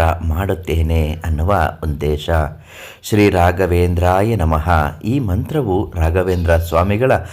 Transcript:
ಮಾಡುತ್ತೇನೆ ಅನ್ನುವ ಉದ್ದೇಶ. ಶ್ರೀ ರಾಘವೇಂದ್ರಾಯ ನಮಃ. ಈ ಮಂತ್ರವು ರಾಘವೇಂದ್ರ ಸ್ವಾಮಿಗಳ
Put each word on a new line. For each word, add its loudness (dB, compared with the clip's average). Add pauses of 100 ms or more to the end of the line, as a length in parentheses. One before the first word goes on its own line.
(220)
ಮಾಡುತ್ತೇನೆ -2
ಅನ್ನುವ 0 (280)
ಉದ್ದೇಶ. -4 (760)
ಶ್ರೀ 2
ರಾಘವೇಂದ್ರಾಯ 2
ನಮಃ. 0 (340)
ಈ -2
ಮಂತ್ರವು -2
ರಾಘವೇಂದ್ರ 0
ಸ್ವಾಮಿಗಳ 0 (220)